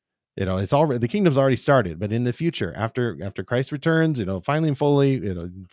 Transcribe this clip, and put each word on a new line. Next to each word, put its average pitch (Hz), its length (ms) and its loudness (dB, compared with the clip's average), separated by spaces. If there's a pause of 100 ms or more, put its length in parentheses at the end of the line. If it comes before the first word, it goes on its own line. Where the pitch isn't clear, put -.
(360)
you 98 80 -2
know, 92 140 0
it's 98 140 -4
already, 143 280 2
the 117 80 0
kingdom's 180 280 2
already 135 200 4
started, 101 420 2
but 101 140 -4
in 120 100 0
the 123 100 0
future, 120 440 -4
after, 110 440 -4
after 98 220 -8
Christ 123 300 -2
returns, 160 480 0
you 101 40 -2
know, 92 160 -2
finally 156 280 0
and 139 100 0
fully, 143 360 4
you 98 200 -4
know, 87 160 -8 (220)